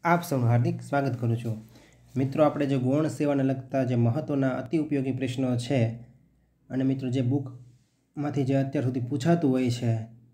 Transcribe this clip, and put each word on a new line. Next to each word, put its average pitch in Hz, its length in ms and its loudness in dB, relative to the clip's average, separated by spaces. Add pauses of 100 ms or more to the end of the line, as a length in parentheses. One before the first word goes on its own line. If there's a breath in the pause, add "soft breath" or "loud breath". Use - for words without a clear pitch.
આપ 170 200 4
સૌનું 127 240 0
હાર્દિક 120 340 2
સ્વાગત 135 380 0
કરું 117 180 0
છું. 110 260 -6 (540 loud breath)
મિત્રો, 139 260 2
આપણે 147 220 2
જે 139 120 0
ગૌણ 135 300 2
સેવાને 143 360 0
લગતા 135 400 0
જે 123 120 0
મહત્ત્વના 135 540 0
અતિ 127 280 -4
ઉપયોગી 143 340 -2
પ્રશ્નો 127 440 -2
છે 120 320 0 (840)
અને 131 140 -2
મિત્રો 131 260 -2
જે 131 120 0
બુકમાંથી - 1200 -4
જે 135 100 0
અત્યાર 135 320 0
સુધી 127 140 -2
પૂછાતું 143 520 2
હોય 127 180 2
છે 120 280 0 (360)